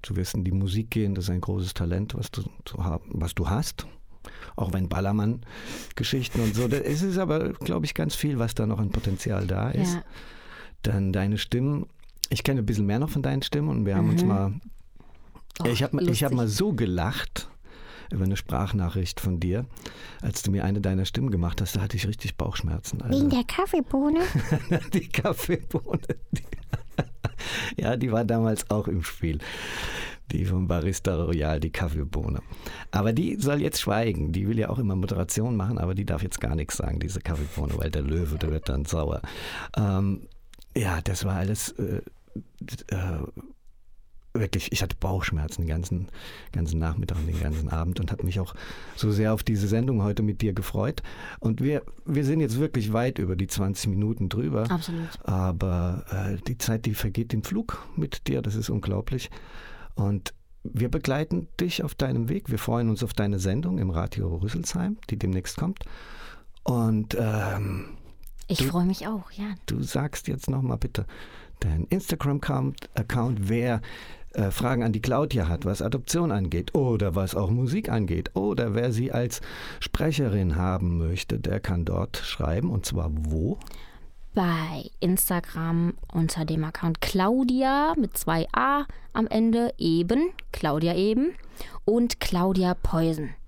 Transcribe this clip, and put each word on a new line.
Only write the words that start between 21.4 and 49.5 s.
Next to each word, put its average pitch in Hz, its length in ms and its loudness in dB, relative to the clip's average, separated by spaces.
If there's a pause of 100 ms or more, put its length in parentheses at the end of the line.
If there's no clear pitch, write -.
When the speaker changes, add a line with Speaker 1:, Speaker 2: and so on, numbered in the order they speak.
Speaker 1:
hast, 95 160 0
da 95 60 2
hatte 101 140 -2
ich 87 100 0
richtig - 300 -2
Bauchschmerzen. - 680 -2
Also 269 160 2
Speaker 2:
Wegen 285 120 4
der 247 140 4
Kaffeebohne? 302 760 2 (380)
Speaker 1:
<laughs> - 360 0
Die - 140 0
Kaffeebohne. - 920 0 (320)
Die, - 100 -2 (1300)
<laughs> - 40 -
ja, 120 160 2
die 123 160 0
war 117 120 4
damals 113 460 2
auch 104 180 2
im 87 140 0
Spiel. 78 360 -2 (960)
Die - 120 0
vom 92 240 2
Barista 87 480 0
Royal, 80 420 2
die 78 120 0
Kaffeebohne. - 680 -2 (520)
Aber 101 200 2
die 143 240 2
soll 147 240 2
jetzt - 200 0
schweigen. 98 520 2
Die 95 140 2
will 113 120 2
ja 107 120 2
auch 120 80 2
immer 101 160 2
Moderation 95 640 0
machen, 98 220 0
aber 90 180 0
die 98 80 0
darf 85 180 0
jetzt - 180 -4
gar 64 140 0
nichts 80 220 -2
sagen, - 240 -2
diese - 200 -2
Kaffeebohne, 73 580 -2
weil 73 120 0
der 76 120 0
Löwe, 76 360 0
der 78 140 0
wird 76 160 -2
dann 71 160 0
sauer. 73 360 0 (560)
Ähm, 98 520 2 (480)
ja, 90 260 0
das 95 220 -2
war 95 120 2
alles, 95 360 0
äh, - 280 -2 (840)
äh, 90 320 -2 (1120)
wirklich, 101 380 0
ich - 140 2
hatte 87 160 -4
Bauchschmerzen 80 600 0
den 82 60 0
ganzen, 87 400 0 (440)
ganzen 82 260 0
Nachmittag 80 400 0
und 78 80 0
den 80 140 0
ganzen 76 280 0
Abend 82 300 0
und 87 140 0
hab - 100 -2
mich 90 160 0
auch 92 160 -2 (400)
so 107 160 2
sehr 107 240 4
auf - 80 0
diese 104 240 2